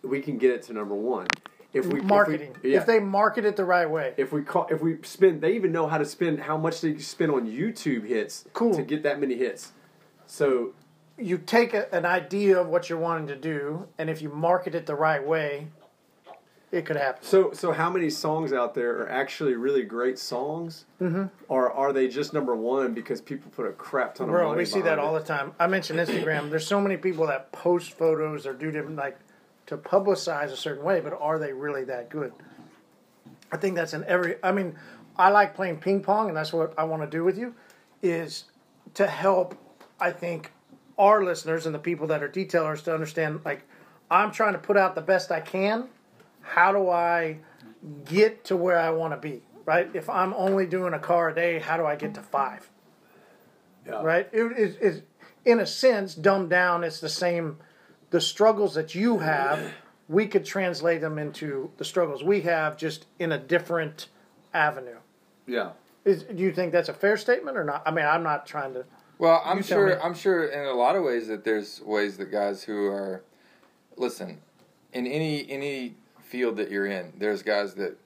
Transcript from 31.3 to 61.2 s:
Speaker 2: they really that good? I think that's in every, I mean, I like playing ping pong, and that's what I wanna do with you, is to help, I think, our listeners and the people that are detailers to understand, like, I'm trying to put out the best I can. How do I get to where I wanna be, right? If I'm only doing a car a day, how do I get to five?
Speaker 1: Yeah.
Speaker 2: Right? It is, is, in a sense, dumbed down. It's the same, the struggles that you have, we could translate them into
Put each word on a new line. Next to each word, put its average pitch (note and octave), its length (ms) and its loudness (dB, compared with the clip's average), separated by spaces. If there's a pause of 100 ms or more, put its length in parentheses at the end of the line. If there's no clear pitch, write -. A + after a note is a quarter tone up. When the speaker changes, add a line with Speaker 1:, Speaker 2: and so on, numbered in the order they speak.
Speaker 2:
they C#3+ 120 -6
really C3+ 340 -6
that B2 240 -10
good? D3 220 -8 (1200)
I D#3+ 60 -8
think F#3+ 180 -2
that's D#3+ 180 -2
in D#3 120 -6
every, F3+ 380 0
I F#3+ 80 2
mean, F#3+ 240 -2 (420)
I F#3 120 8
like G3+ 260 4
playing F3+ 220 -4
ping G3 240 0
pong, G#3 260 0
and D#3+ 100 -4
that's D#3 160 -4
what D#3+ 240 0
I D#3 60 0
wanna D#3+ 240 -4
do D#3+ 160 -4
with F#3 140 2
you, A#3 180 -8 (460)
is E3 440 -2 (500)
to G3 120 2
help, F3+ 480 2 (440)
I F3+ 120 0
think, E3+ 400 -8 (460)
our G3+ 260 8
listeners D#3+ 420 -2
and D#3+ 80 -2
the D3 60 -6
people D#3+ 280 -4
that D3+ 160 0
are C#3 60 -6
detailers D#3+ 540 -2
to E3 100 -2
understand, D#3 500 -2
like, D3 200 -8 (480)
I'm G3+ 200 4
trying G#3 220 2
to E3+ 60 -4
put G3+ 180 2
out F#3 180 4
the E3+ 60 -4
best F#3 300 2
I D#3+ 100 0
can. G#3 480 -2 (520)
How F3+ 300 4
do G3 180 2
I E3+ 500 2 (640)
get G#3+ 400 2
to G3 100 0
where F3 220 2
I E3 140 2
wanna D#3+ 260 -2
be, C#3 240 -10 (240)
right? E3+ 300 2
If D#3 160 -6
I'm F#3 240 2
only F#3+ 320 2
doing F3+ 260 -2
a D#3 60 -4
car E3+ 300 2
a - 60 -6
day, E3+ 240 0
how D#3+ 160 -2
do E3 100 0
I D3+ 100 0
get D3+ 200 -8
to C#3+ 60 -14
five? C3+ 480 -4 (1160)
Speaker 1:
Yeah. - 180 -8
Speaker 2:
Right? E3 280 2
It A#3 260 0
is, G#3 200 2
is, E3+ 240 0 (420)
in A#3 160 6
a G3 60 2
sense, G3+ 500 2
dumbed F#3 340 4
down. F3+ 340 4
It's D#3+ 160 -6
the D#3 100 -6
same, E3 480 -2 (520)
the E3+ 120 2
struggles G3+ 540 4
that D#3 200 -4
you A3 240 2
have, D3+ 520 0 (360)
we G3 200 4
could G#3 180 2
translate E3+ 560 0
them D#3 180 -4
into D3 580 -6